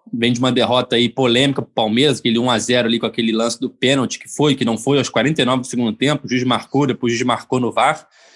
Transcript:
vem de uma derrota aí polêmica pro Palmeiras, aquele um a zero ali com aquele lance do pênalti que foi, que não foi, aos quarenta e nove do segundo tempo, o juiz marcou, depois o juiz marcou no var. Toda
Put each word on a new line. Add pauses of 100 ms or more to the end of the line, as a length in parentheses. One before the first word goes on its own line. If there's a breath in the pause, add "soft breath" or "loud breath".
(120)
vem
de
uma
derrota
aí
polêmica
pro
Palmeiras,
aquele
um
a
zero
ali
com
aquele
lance
do
pênalti
que
foi,
que
não
foi,
aos
quarenta
e
nove
do
segundo
tempo,
o
juiz
marcou,
depois
o
juiz
marcou
no
var.
Toda (280 soft breath)